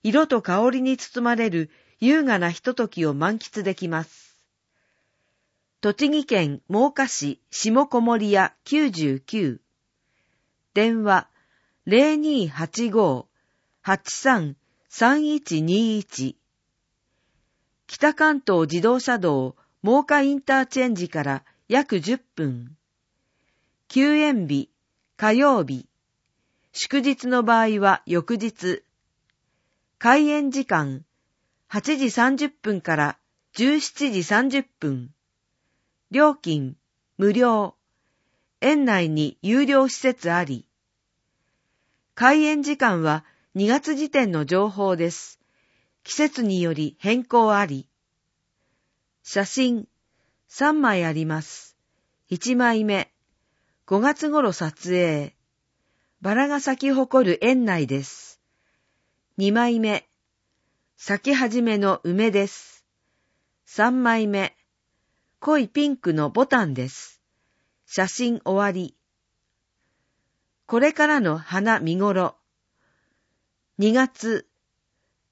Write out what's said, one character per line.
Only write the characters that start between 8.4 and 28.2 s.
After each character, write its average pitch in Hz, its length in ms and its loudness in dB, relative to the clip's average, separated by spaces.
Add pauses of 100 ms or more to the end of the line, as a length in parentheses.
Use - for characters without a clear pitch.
九 294 260 0
十 151 300 -2
九。 156 420 -4 (1120)
電 220 300 2
話、 196 260 2 (560)
零 285 320 4
二 285 320 0
八 165 400 -6
五 180 380 0 (540)
八 - 300 -4
三 180 440 0 (420)
三 285 280 2
一 285 360 -2
二 214 380 0
一。 - 380 -8 (1500)
北 294 280 0
関 311 260 2
東 180 220 2
自 160 180 -2
動 240 220 2
車 240 180 -2
道 139 380 -2 (240)
真 233 160 4
岡 294 240 2
イ 277 120 2
ン 277 60 -4
タ 269 220 2
ー 254 60 -2
チ - 120 -4
ェ 254 80 0
ン 226 80 0
ジ 175 140 -6
か 156 140 -4
ら 139 200 -4 (240)
約 240 320 0
十 208 180 -2
分。 131 600 -8 (1120)
休 285 260 4
園 277 320 0
日、 139 220 -2 (480)
火 214 160 2
曜 254 320 4
日。 131 240 -12 (840)
祝 - 300 -2
日 247 260 -2
の 247 160 2
場 226 260 4
合 208 120 0
は 196 240 2
翌 175 320 -2